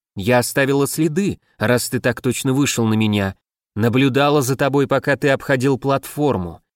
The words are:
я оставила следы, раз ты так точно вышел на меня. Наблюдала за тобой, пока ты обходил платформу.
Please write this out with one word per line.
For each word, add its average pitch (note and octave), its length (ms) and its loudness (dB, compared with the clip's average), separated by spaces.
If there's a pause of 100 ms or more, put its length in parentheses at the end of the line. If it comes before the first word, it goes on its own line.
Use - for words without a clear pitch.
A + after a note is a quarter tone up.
(160)
я A2 220 2
оставила C#3 480 0
следы, E3 540 -2 (180)
раз A#2+ 300 0
ты B2+ 100 -4
так A#2+ 220 -2
точно C3 320 -2
вышел C3 340 0
на A2 80 2
меня. G#2 420 0 (380)
Наблюдала C3+ 680 2
за B2+ 140 -2
тобой, C#3 300 0
пока C#3 300 0
ты D3 140 0
обходил C3+ 480 0
платформу. C3+ 840 -4 (140)